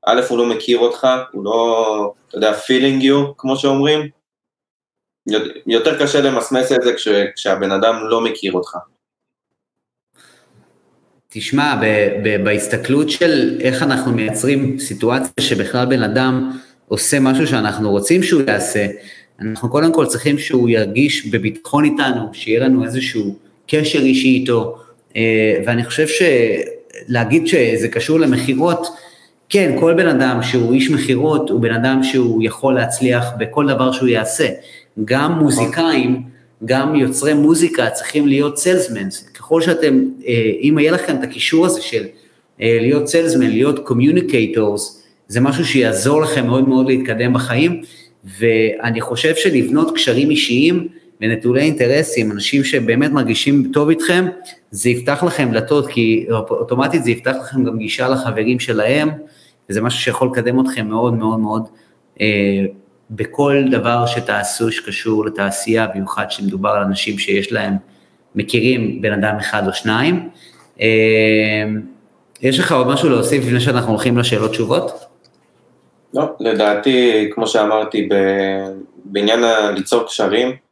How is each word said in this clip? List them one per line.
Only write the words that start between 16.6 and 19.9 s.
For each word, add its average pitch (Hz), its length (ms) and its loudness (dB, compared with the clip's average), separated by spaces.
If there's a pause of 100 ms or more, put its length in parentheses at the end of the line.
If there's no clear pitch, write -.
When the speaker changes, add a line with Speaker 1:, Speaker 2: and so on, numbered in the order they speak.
Speaker 2:
עושה 135 320 0
משהו 131 280 2
שאנחנו 107 440 -2
רוצים 160 320 2
שהוא 165 240 2
יעשה, 104 400 -2 (540)
אנחנו 110 280 -6
קודם 156 240 2